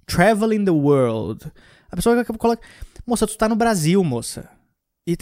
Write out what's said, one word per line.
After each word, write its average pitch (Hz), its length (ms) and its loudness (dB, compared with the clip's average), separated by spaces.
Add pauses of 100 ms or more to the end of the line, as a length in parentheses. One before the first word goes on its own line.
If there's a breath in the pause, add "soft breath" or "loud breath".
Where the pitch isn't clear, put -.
traveling 214 580 2
the 190 60 2
world. 131 800 0 (380 soft breath)
A - 60 -12
pessoa 233 280 0
que 233 140 -10
coloca, 233 280 -2 (400 loud breath)
"Moça, 233 200 0
tu - 100 -8
tá 220 120 0
no 226 80 0
Brasil, 196 460 2
moça." 120 460 -6 (580)
E 170 160 -2